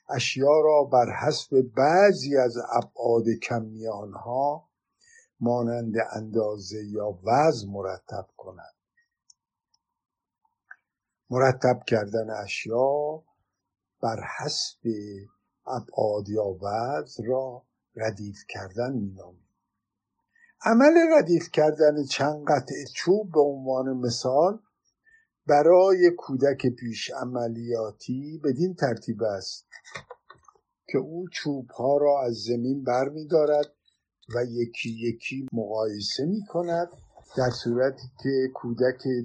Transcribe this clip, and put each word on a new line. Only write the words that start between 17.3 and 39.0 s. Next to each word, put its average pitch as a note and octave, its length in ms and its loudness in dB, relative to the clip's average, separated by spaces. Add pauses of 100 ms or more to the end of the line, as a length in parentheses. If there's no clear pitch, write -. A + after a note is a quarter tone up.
ردیف G#2 440 -8 (100)
کردن G#2 440 -6
می‌نامیم. F#2 560 -10 (1120)
عمل C4+ 320 6 (240)
ردیف E3+ 360 2
کردن D3+ 500 4
چند D3 440 -4
قطعه C#3+ 380 -2 (100)
چوب G3 360 0
به D#3 80 2
عنوان C3 580 0
مثال C3 600 0 (880)
برای F3+ 680 8
کودک C3+ 500 0
پیش A#2+ 440 -6
عملیاتی A#2+ 1300 -6
بدین D#3 320 0
ترتیب A2+ 480 -4
است G2 420 -6 (1200)
که - 100 -2
او E3 320 -6
چوب‌ها C#3 680 -2
را C#3+ 240 4
از A#2+ 140 -2
زمین A#2+ 480 -4
برمی‌دارد D3 840 0 (720)
و A#2+ 100 -2
یکی A#2 440 -6
یکی A#2 640 -6
مقایسه A2 720 -4
می‌کند، E3+ 640 -2 (500)
در B2+ 120 2
صورتی B2 580 -2 (160)
که C3 300 0
کودک B2 540 -2 (180)